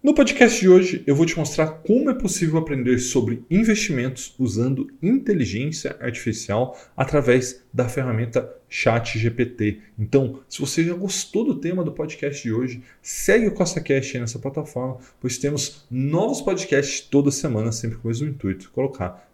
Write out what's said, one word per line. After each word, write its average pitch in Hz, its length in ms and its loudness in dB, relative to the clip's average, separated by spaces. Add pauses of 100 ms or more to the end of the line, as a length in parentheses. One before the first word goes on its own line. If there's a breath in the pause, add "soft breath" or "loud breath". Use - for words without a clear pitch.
No 285 120 4
podcast 247 460 6
de 185 100 6
hoje, 185 380 8
eu 139 80 4
vou 165 100 4
te 165 100 -4
mostrar 156 320 0
como 247 440 0
é - 20 0
possível 165 460 0
aprender 131 400 0
sobre 117 500 -2
investimentos 175 880 0
usando 123 500 0 (140)
inteligência 156 1000 0
artificial 120 800 -4 (160 loud breath)
através 127 760 2
da 120 160 0
ferramenta 120 640 -4 (140)
chat 117 480 0
G 113 140 0
P 120 160 0
T. 107 340 -2 (160 loud breath)
Então, 120 500 0
se - 120 -14
você 139 240 -2
já 175 100 0
gostou 190 500 -4
do 254 120 0
tema 180 280 -4
do 151 80 -4
podcast 143 520 -6
de 113 100 -2
hoje, 123 300 -4 (180 loud breath)
segue 220 460 2
o 190 80 0
CostaCast 151 600 -2
aí 123 60 -4
nessa 113 160 -6
plataforma, 131 640 -8 (200 loud breath)
pois 123 200 -6
temos - 500 -4
novos 156 500 0
podcasts 143 600 -2
toda 143 300 2
semana, 117 400 -2
sempre 113 260 -6
com - 100 -8
o 113 40 -2
mesmo 131 160 -2
intuito, 101 420 -6
colocar 139 640 -6